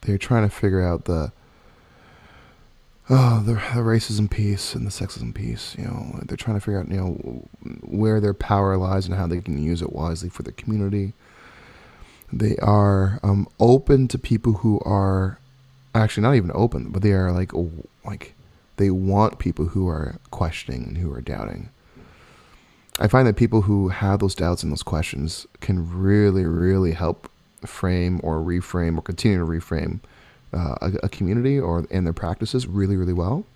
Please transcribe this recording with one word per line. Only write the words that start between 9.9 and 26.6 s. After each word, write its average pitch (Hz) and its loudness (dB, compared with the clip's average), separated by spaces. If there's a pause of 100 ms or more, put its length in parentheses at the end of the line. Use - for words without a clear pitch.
wisely 82 -4
for - -12
the - -12
community. 101 -2 (1200)
They 107 0
are, 101 4
um, 101 2 (120)
open 131 6
to - -4
people 113 2
who 104 2
are, 95 0 (540)
actually 107 2
not 135 6
even 90 2
open, 90 0
but 92 -2
they 104 4
are, 92 2
like, 90 -2
o-, 85 -2 (320)
like, - -12 (440)
they 101 2
want 95 2
people 82 -2
who 92 0
are 78 -4 (160)
questioning 71 -6
and - -8
who 87 -4
are 62 -10
doubting. 50 -10 (1300)
I - 2
find 127 6
that 107 4
people 113 2
who 98 2
have 98 0
those 98 0
doubts 87 -2
and 78 -2
those 73 -6
questions 78 -6 (160)
can 87 -4
really, 98 4
really 87 2